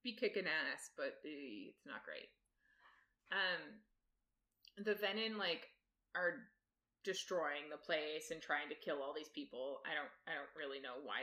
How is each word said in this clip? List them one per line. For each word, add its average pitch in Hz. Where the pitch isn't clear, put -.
be 240
kicking 202
ass, 147
but, 139
eh, 135
it's -
not 120
great. -
Um, 175
the 208
venin, 214
like, 170
are 175
destroying 151
the 151
place 156
and 160
trying 147
to 151
kill 147
all 143
these 156
people. 131
I 160
don't, 147
I 165
don't 143
really 139
know 127
why 117